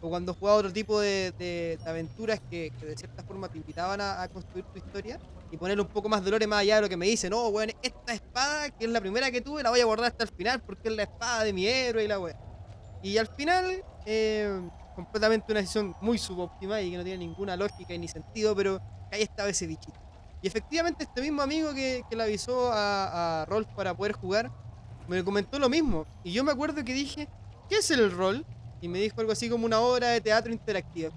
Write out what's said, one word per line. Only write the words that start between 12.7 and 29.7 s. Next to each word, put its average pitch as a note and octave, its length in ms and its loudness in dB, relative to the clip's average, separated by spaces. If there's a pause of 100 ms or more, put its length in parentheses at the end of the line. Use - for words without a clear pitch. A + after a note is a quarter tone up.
Y G3 160 0
al A3 80 4
final, F#4 560 2 (220)
eh, G#3+ 560 0 (340)
completamente G#3+ 580 2
una G#3+ 80 4
decisión F#3+ 420 0
muy A3+ 160 4
subóptima F#3+ 640 -4
y F3+ 80 -2
que F3+ 80 -6
no F3+ 60 -4
tiene F#3 220 -6
ninguna F#3 300 -4
lógica F#3+ 380 -4
y E3+ 40 -4
ni E3+ 100 -6
sentido, G#3+ 460 0
pero F#3+ 260 2 (300)
ahí G#3 120 0
estaba G3+ 260 0
ese F3+ 180 0
bichito. - 320 -10 (440)
Y F#3 60 0
efectivamente D#4+ 560 0
este - 180 -4
mismo D4 200 0
amigo D4+ 300 0
que, C4 360 -2
que A3+ 80 -4
le A3+ 80 0
avisó B3 480 0
a, F#3+ 680 0
a - 40 -2
Rolf G#3 280 0
para F#3+ 200 -2
poder G3 180 0
jugar, G#3 380 0 (580)
me F3+ 160 0
comentó G3+ 340 0
lo C#4 120 6
mismo. B3+ 360 2 (180)
Y F3 80 -4
yo A#3+ 120 2
me D4+ 80 4
acuerdo C#4+ 320 0
que A#3+ 80 -4
dije, C#4+ 360 -4 (400)
"¿Qué G4+ 100 4
es - 120 2
el A#3 220 6
rol?". F#3+ 320 2 (380)
Y F3 60 -6
me F3 120 -2
dijo G#3+ 200 0
algo A3 120 2
así A3+ 160 -2
como A3+ 160 2
una A3 160 6